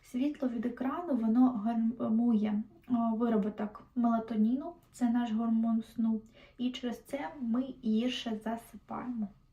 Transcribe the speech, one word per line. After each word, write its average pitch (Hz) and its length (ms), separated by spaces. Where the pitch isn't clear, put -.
Світло 269 460
від 233 180
екрану, 285 500
воно 226 320
гальмує, 226 1000
е, 220 440
вироботок 214 760
мелатоніну, 233 800
це 240 180
наш 233 220
гормон 226 500
сну, 220 380
і 247 120
через 233 320
це 302 280
ми 247 340
гірше 220 600
засипаємо. 226 840